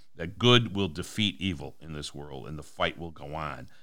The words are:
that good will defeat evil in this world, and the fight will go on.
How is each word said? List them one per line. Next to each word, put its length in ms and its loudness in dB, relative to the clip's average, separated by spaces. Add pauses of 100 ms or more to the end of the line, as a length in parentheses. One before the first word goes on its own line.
(160)
that 220 -6
good 360 8
will 140 2
defeat 520 -2
evil 380 -4
in 140 -12
this 220 -8
world, 320 -10
and 120 -8
the 40 -10
fight 360 0
will 120 -8
go 240 -10
on. 340 -6 (140)